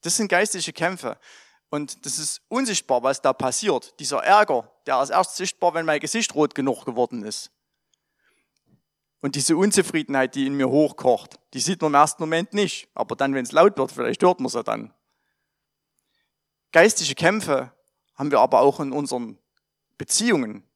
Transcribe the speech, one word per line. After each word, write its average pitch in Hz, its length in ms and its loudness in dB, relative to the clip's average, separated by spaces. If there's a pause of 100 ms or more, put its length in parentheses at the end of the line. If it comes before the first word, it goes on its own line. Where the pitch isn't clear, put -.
Das 170 140 -4
sind 208 120 -2
geistliche 180 440 0
Kämpfe. 165 460 -4 (520)
Und 147 360 -8
das 143 120 -8
ist - 300 -8
unsichtbar, 208 540 -2
was 135 200 -2
da 135 100 4
passiert. 131 640 -2
Dieser 135 240 -4
Ärger, 180 480 4 (160)
der 135 160 0
ist 143 80 -4
erst 180 260 0
sichtbar, 180 380 -2
wenn 165 120 -4
mein 151 140 0
Gesicht 220 340 -4
rot 147 200 0
genug 135 300 -4
geworden 120 400 -4
ist. - 260 -12 (1700)
Und 139 160 -4
diese 151 200 2
Unzufriedenheit, 160 800 0
die 139 120 -2
in 139 80 -4
mir 135 140 0
hochkocht, 131 720 0 (140)
die 131 60 -8
sieht 175 200 -2
man 151 120 0
im - 20 -2
ersten 151 280 4
Moment 160 300 -2
nicht. 202 420 -4
Aber - 220 -6
dann, 135 180 -2
wenn's 123 180 -6
laut 185 260 6
wird, 131 140 -2
vielleicht 123 300 -4
hört 180 180 4
man 123 100 -4
sie 120 120 -4
dann. 110 300 -6 (1800)
Geistliche 165 420 4
Kämpfe 160 580 -2 (420)
haben 139 160 -4
wir 131 100 4
aber 123 200 4
auch 139 200 2
in 139 120 -8
unseren 123 460 -8 (580)
Beziehungen. 131 800 -2